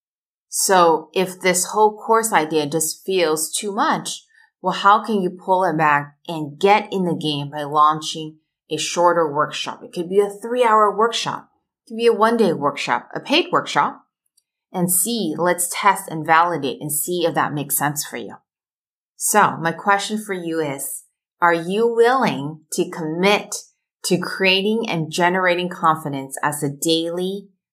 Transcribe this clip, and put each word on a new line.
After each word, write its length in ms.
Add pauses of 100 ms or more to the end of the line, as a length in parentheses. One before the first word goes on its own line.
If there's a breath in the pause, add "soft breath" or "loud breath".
(480)
So 640
if 280
this 320
whole 240
course 360
idea 360
just 360
feels 480
too 220
much, 500 (360 soft breath)
well, 140
how 280
can 180
you 100
pull 340
it 120
back 420 (100)
and 300
get 340
in 120
the 160
game 300
by 140
launching 760 (320)
a 60
shorter 560
workshop? 500
It 100
could 160
be 120
a 100
three-hour 680
workshop. 520 (380)
It 20
could 80
be 100
a 60
one-day 400
workshop, 640
a 60
paid 300
workshop, 520 (680)
and 220
see, 460
let's 340
test 360
and 180
validate 540
and 120
see 320
if 100
that 200
makes 220
sense 280
for 140
you. 180 (800)
So 400
my 160
question 500
for 120
you 260
is, 440 (360)
are 140
you 380
willing 680 (120)
to 180
commit 640 (500)
to 140
creating 680
and 220
generating 600
confidence 720
as 200
a 80
daily 800 (240)